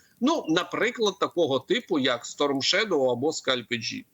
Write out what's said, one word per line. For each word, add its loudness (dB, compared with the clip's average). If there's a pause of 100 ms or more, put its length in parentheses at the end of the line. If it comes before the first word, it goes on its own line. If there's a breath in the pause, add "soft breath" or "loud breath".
(220 soft breath)
Ну, 0
наприклад, 0
такого 2
типу, 0
як 0
Storm -2
Shadow 2
або 0
Scalp -4
G. -6 (100)